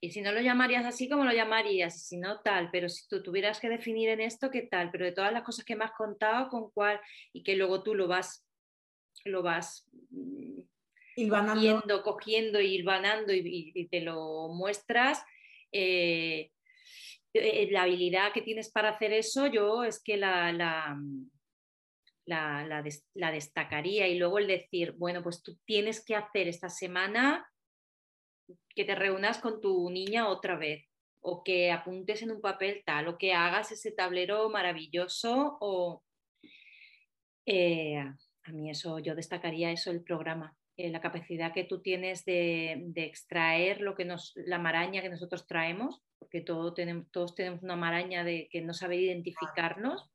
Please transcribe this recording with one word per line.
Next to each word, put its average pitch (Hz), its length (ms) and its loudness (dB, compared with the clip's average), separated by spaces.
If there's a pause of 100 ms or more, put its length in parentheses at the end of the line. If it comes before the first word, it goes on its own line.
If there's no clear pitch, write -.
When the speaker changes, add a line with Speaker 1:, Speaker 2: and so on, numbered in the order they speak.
Speaker 1:
Y 170 100 -6
si 202 100 -8
no 202 100 0
lo 214 80 2
llamarías 247 460 4
así, 240 240 -4
¿cómo 285 160 4
lo 240 80 4
llamarías? 208 640 2
Y - 20 -16
si - 180 -10
no, 190 240 -6
tal. 185 300 2
Pero 180 160 0
si - 220 -8
tú 190 120 -2
tuvieras 196 380 0
que 247 80 -4
definir 226 420 0
en 220 120 2
esto, 233 280 -2
¿qué 262 120 -2
tal? 175 300 -2
Pero 175 140 -4
de 180 60 0
todas 196 220 2
las 233 100 -2
cosas 226 220 -8
que 233 100 -4
me 214 80 -2
has 220 80 -4
contado, 220 580 0
¿con 226 220 -6
cuál? 208 300 2 (320)
Y 175 100 -14
que 196 140 2
luego 190 260 2
tú 214 100 0
lo 190 140 2
vas, 185 400 0 (760)
lo 185 180 0
vas, 170 460 -2 (220)
mm, - 500 -10 (560)
Speaker 2:
Hilvanando. 214 360 4
Speaker 1:
cogiendo, 214 500 4
cogiendo 214 580 2
y 190 140 4
hilvanando 196 580 2
y, 185 60 4
y, 170 360 -4
y 175 140 -4
te 175 100 0
lo 160 480 -4
muestras. 208 760 0 (520)
Eh, 170 760 2 (840)
eh, 220 360 4
la 190 140 4
habilidad 180 480 4
que 220 100 -2
tienes 220 300 -6
para 214 180 4
hacer 214 220 0
eso, 220 360 2
yo 226 360 4
es 220 180 -2
que 214 140 -2
la, 180 380 2
la, 160 440 -2 (1300)
la, 156 400 -2
la 151 160 -4
des-, 147 320 -10
la 170 200 -2
destacaría. 156 720 0
Y 175 100 2
luego 175 220 4
el 208 80 2
decir, 180 460 0
bueno, 175 280 -2
pues 170 220 -6
tú 175 220 -16
tienes 214 400 0
que 220 100 0
hacer 208 320 0
esta 175 220 -6
semana 202 760 0 (1300)
que 202 80 0
te 196 120 0
reúnas 196 420 2
con 220 240 -4
tu 180 300 2
niña 202 360 0
otra 180 300 -2
vez, 151 300 -4 (340)
o 175 220 -6
que 175 280 4
apuntes 185 520 -4
en 226 80 -4
un 214 100 -8
papel 196 420 -2
tal, 151 260 0
o 170 80 -6
que 190 160 2
hagas 180 380 2
ese 214 200 -8
tablero 185 580 0
maravilloso, 180 1120 0
o, 180 420 -2 (1400)
eh, 170 520 4
a 139 540 -10
mí 156 200 -8
eso, 160 280 -8
yo 156 140 -4
destacaría 170 580 -4
eso, 170 200 -4
el 175 100 -4
programa, 160 540 -6 (220)
eh, 175 120 -4
la 165 120 -6
capacidad 170 520 -4
que 180 120 -2
tú 180 160 -6
tienes 185 440 -2
de, 170 640 0
de 165 160 -4
extraer 170 800 0
lo 196 140 -2
que 180 100 -2
nos, 175 300 -8
la 175 220 -4
maraña 175 440 0
que 185 80 -4
nosotros 175 360 -8
traemos, 175 560 -4 (160)
porque - 240 -10
todo 170 320 -4
tenem-, 170 380 -4
todos 175 240 -4
tenemos 180 260 -6
una 185 140 -6
maraña 175 480 -2
de 170 260 -4
que 170 120 -6
no 165 120 -6
sabe 175 220 -4
identificarnos, 175 1200 -2